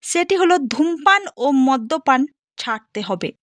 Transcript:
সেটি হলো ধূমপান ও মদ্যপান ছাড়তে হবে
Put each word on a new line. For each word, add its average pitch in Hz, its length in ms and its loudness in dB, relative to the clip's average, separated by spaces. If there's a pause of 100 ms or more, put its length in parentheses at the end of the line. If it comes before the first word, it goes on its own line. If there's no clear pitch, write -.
সেটি 349 320 -2
হলো 359 200 2 (120)
ধূমপান 330 540 2 (160)
ও 233 80 -4 (200)
মদ্যপান 262 560 0 (360)
ছাড়তে - 440 -10
হবে 185 280 -6 (140)